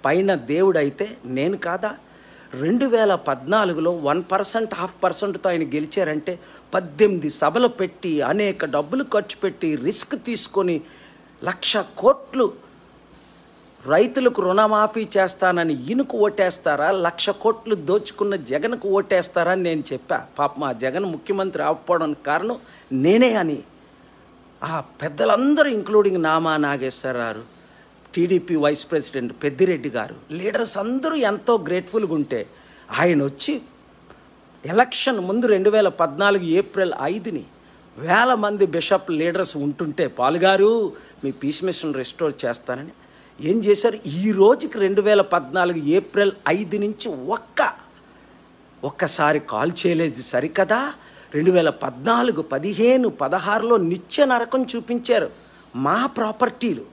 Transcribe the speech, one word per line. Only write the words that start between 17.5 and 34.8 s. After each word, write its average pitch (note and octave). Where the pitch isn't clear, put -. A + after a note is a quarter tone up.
దోచుకున్న G3
జగన్కు D#3
ఓటేస్తారా F#3
అని F#3+
నేను D#3+
చెప్పా. -
పాపం D3
ఆ C3
జగన్ C3
ముఖ్యమంత్రి F#3+
అవ్వకపోవడానికి D#3
కారణం F3+
నేనే G#3+
అని D#3
ఆ D#3+
పెద్దలందరూ, C4+
ఇంక్లూడింగ్ G3+
నామా D#3+
నాగేశ్వరరావు, B2+
టీడీపీ F3
వైస్ D3
ప్రెసిడెంట్ C3+
పెద్దిరెడ్డి D3
గారు, A2
లీడర్స్ G#3
అందరూ C4
ఎంతో A3
గ్రేట్ఫుల్గా F3+
ఉంటే, C#3
ఆయన D#3
వచ్చి A#3+
ఎలక్షన్ A#3